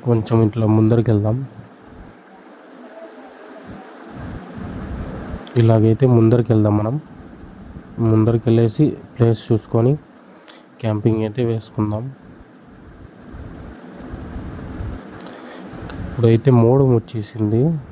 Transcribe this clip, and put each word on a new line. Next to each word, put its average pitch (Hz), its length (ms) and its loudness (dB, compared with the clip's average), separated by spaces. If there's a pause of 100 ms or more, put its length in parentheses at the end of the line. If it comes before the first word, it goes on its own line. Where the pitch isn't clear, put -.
కొంచెం 113 300 2 (100)
ఇట్లా 110 200 0 (100)
ముందరికి 110 360 4
వెళ్దాం. 107 240 2 (4000)
ఇలాగైతే 113 460 4 (100)
ముందరికి 113 380 4
వెళ్దాం 107 260 4
మనం. 113 160 -4 (1120)
ముందరికి 110 400 4
వెళ్ళేసి 117 360 4 (300)
ప్లేస్ 117 340 2
చూసుకొని 117 440 2 (880)
క్యాంపింగ్ 110 440 0
అయితే 117 240 -4
వేసుకుందాం. 110 520 -4 (4000)
ఇప్పుడైతే 113 420 2 (120)
మోడం 131 360 4
వచ్చేసింది 110 640 -2 (300)